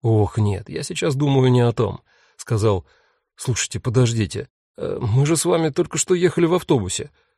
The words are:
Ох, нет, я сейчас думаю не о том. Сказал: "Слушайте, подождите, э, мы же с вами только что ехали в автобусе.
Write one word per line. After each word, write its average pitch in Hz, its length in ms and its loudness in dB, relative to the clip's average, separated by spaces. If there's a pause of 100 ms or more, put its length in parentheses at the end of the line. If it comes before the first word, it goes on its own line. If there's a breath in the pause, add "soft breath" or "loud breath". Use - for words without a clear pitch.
Ох, 107 380 2
нет, 101 300 -2
я - 140 -8
сейчас 160 320 -4
думаю 135 360 2
не 123 100 6
о 120 100 4
том. 101 300 -2 (340 soft breath)
Сказал: 104 500 0 (500 soft breath)
"Слушайте, - 440 -6
подождите, 117 720 -2 (260)
э, - 240 -6
мы 123 260 0
же 160 120 2
с - 80 -2
вами 165 240 2
только 160 280 -4
что 180 180 0
ехали 175 320 2
в 170 80 0
автобусе. 123 560 -2 (260)